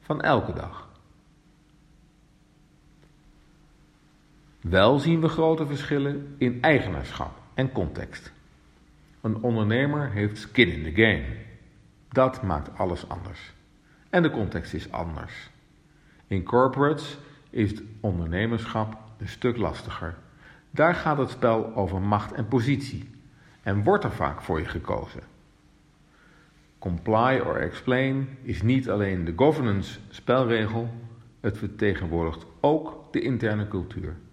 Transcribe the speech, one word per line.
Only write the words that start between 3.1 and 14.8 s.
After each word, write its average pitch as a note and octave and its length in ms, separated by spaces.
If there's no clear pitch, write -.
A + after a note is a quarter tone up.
Wel G2 380
zien E3 220
we D#3+ 80
grote D#3+ 380
verschillen C#3+ 720
in B2 240
eigenaarschap G#2+ 800
en C3+ 180
context. - 600
Een A2 220
ondernemer B2 680
heeft G#2 280
skin - 300
in D2+ 140
the D#2+ 200
game. F#2 220
Dat C3 340
maakt D#2 360
alles F2+ 300
anders. - 440
En F3+ 120
de D#3 80
context F#2+ 440
is - 180